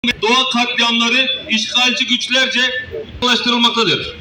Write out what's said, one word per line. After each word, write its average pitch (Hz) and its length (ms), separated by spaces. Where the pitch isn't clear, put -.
ve 233 160
doğa 247 320
katliamları 233 960
işgalci 247 580
güçlerce 247 540
ulaştırılmaktadır. 233 1000